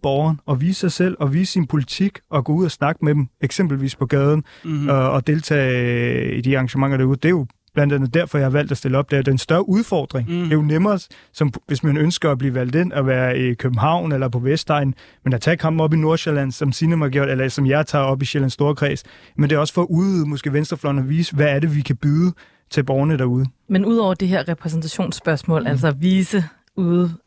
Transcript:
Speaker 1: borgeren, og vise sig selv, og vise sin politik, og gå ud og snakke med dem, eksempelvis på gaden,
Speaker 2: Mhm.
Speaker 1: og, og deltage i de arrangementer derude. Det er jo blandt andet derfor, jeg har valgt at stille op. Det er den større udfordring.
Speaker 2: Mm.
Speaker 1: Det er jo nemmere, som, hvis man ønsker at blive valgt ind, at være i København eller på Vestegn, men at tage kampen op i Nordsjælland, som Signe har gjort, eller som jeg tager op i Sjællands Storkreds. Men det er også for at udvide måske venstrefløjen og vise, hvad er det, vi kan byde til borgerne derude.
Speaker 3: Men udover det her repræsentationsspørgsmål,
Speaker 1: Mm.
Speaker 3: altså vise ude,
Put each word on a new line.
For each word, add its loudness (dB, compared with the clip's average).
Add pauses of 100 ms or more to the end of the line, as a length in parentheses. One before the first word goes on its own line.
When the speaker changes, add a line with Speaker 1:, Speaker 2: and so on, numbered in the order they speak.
Speaker 1:
borgeren, 0
og 0
vise -2
sig 0
selv, 0
og 0
vise 0
sin 0
politik, -2 (120)
og 0
gå -2
ud 2
og 0
snakke -2
med 2
dem, 0 (120)
eksempelvis -2
på -2
gaden, 2 (200)
Speaker 2:
Mhm. -2
Speaker 1:
og, 2
og 0
deltage 0
i -4
de 2
arrangementer 0
derude. 2
Det -8
er 4
jo 0 (280)
blandt 2
andet 0
derfor, 0
jeg 2
har 2
valgt 0
at -2
stille 0
op. -2
Det 2
er 0
den 2
større 0
udfordring. 0
Speaker 2:
Mm. -2
Speaker 1:
Det 0
er 4
jo 2
nemmere, 2 (340)
som, -2 (140)
hvis -4
man 2
ønsker 0
at 0
blive -2
valgt -4
ind, 0
at 0
være 0
i 0
København 0
eller -2
på -2
Vestegn, 0 (300)
men 0
at -2
tage 0
kampen 0
op 2
i 4
Nordsjælland, 0
som -2
Signe 0
har 0
gjort, 0
eller 0
som 0
jeg 2
tager 0
op 0
i -2
Sjællands -2
Storkreds. -2 (340)
Men 2
det 2
er 2
også -2
for 2
at 0
udvide 2
måske -4
venstrefløjen -2
og -2
vise, -2
hvad 2
er 2
det, 0
vi 0
kan -2
byde 2 (380)
til 0
borgerne 2
derude. 2 (240)
Speaker 3:
Men 2
udover 2
det -2
her 0
repræsentationsspørgsmål, -2
Speaker 1:
Mm. -4
Speaker 3:
altså 2
vise 2 (320)
ude, 2 (140)